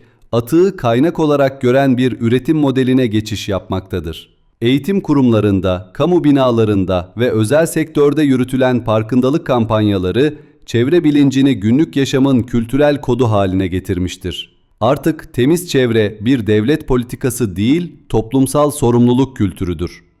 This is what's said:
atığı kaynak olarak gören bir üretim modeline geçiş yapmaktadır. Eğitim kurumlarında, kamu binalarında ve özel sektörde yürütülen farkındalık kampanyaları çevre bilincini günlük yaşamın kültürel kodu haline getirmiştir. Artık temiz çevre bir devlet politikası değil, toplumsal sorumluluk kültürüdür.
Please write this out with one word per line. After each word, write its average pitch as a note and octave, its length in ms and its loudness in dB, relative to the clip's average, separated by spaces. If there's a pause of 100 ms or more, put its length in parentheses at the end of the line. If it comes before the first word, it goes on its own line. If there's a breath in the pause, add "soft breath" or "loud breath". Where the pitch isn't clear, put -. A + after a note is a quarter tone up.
(320 soft breath)
atığı E3 460 2
kaynak C3 420 0
olarak C#3 420 0
gören C3 360 2
bir B2+ 220 -2
üretim B2+ 380 0
modeline C3 500 0
geçiş G#2 420 -4
yapmaktadır. F2+ 840 -6 (280)
Eğitim C#3 400 0
kurumlarında, G2+ 920 0
kamu E3 300 0
binalarında G#2+ 920 0
ve A#2+ 140 0
özel A2 340 2
sektörde D3+ 580 0
yürütülen B2+ 600 0
farkındalık B2 640 0
kampanyaları A2 920 0 (280 loud breath)
çevre C#3+ 380 0
bilincini C#3 520 2
günlük A#2 400 0
yaşamın C3+ 480 2
kültürel C3+ 580 0
kodu B2 240 0
haline F#2+ 420 0
getirmiştir. F2+ 880 -6 (260)
Artık D3 520 -2
temiz E3+ 360 0
çevre A2+ 520 0
bir A2+ 260 0
devlet A2 400 0
politikası B2 680 -4
değil, D3 400 -2 (140)
toplumsal C3+ 640 0
sorumluluk A#2+ 680 2
kültürüdür. F2 680 -4 (160)